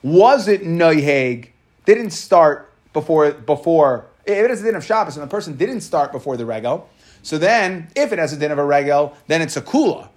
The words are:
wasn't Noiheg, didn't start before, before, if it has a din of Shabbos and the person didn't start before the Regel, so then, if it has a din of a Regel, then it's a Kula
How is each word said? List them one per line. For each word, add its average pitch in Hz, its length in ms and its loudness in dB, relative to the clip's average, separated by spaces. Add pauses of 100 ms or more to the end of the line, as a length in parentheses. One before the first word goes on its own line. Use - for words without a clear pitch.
wasn't 196 600 4
Noiheg, 147 840 0 (340)
didn't 220 260 2
start 160 600 2 (200)
before, 151 400 0
before, 147 760 0 (180)
if 202 200 0
it 247 60 2
has 220 120 -6
a - 20 -12
din 220 100 0
of 165 100 -10
Shabbos 208 320 -2
and 147 80 -14
the 135 60 -14
person 196 260 -8
didn't 214 260 -6
start 143 300 -4
before 131 240 -8
the 117 100 -8
Regel, 117 420 -6 (360)
so 156 140 -6
then, 185 560 -2
if 277 180 0
it 190 60 -4
has 156 140 -2
a 151 40 -12
din 147 140 -4
of 143 80 -4
a 143 60 0
Regel, 143 520 0 (120)
then 165 140 0
it's 156 140 -6
a 135 60 -8
Kula 247 540 -2